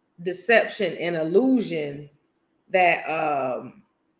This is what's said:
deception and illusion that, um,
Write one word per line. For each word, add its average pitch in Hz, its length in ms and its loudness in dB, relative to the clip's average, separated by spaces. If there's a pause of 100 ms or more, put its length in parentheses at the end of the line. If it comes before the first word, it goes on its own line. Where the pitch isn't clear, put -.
(220)
deception 185 800 0
and 170 160 -4
illusion 160 920 0 (600)
that, 175 380 4
um, 139 760 -4 (360)